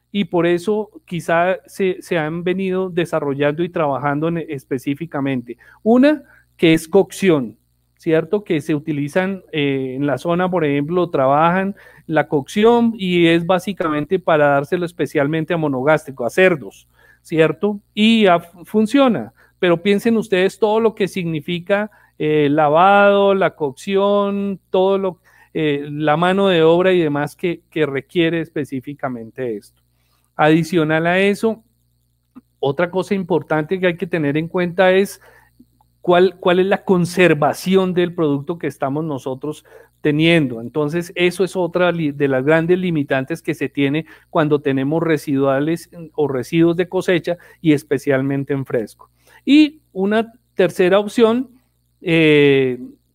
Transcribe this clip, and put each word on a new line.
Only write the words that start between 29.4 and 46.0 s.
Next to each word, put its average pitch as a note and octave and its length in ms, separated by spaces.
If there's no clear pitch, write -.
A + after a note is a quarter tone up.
esto. - 260
Adicional D#3+ 720
a F3+ 120
eso, G3+ 440
otra E3+ 320
cosa F#3 220
importante E3 640
que F#3 80
hay E3+ 100
que F#3+ 100
tener D3 280
en E3 120
cuenta F3+ 440
es G3 300
cuál, F3+ 380
cuál F3+ 200
es F#3 60
la G3 180
conservación F3+ 1080
del F3 220
producto D3+ 420
que E3 100
estamos C#3+ 380
nosotros C#3+ 580
teniendo. D3+ 580
Entonces, D3+ 560
eso F3 280
es F3 120
otra F3+ 360
li-, E3 200
de C#3+ 160
las C3 160
grandes E3 360
limitantes D#3 640
que D#3+ 120
se C#3+ 160
tiene C#3+ 380
cuando D3+ 300
tenemos C#3 440
residuales D3 880